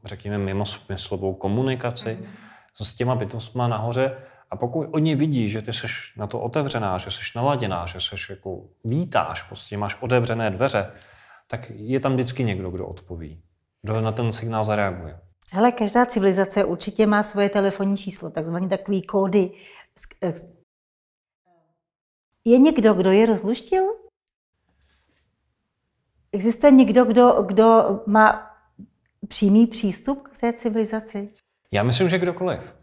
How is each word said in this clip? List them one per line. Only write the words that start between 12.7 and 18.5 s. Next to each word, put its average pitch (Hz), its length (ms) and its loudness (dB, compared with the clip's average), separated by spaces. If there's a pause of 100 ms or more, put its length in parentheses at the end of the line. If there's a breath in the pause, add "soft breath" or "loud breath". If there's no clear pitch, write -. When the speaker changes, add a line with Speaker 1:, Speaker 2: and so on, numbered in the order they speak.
Speaker 1:
kdo 90 160 -8
odpoví, 82 540 -14 (400)
kdo 110 200 -2
na 110 100 0
ten 117 200 -2
signál 113 320 -4
zareaguje. 98 560 -4 (320)
Speaker 2:
Hele, 220 200 4
každá 240 340 0
civilizace 196 580 0
určitě 208 420 -2
má 208 180 2
svoje 202 260 -2
telefonní 196 480 0
číslo, 175 320 -10
takzvaný 170 400 -4